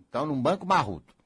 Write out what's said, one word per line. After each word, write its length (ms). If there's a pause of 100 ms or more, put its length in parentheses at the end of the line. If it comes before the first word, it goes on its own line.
(180)
Então, 80
num 160
banco 240
marrudo. 480 (120)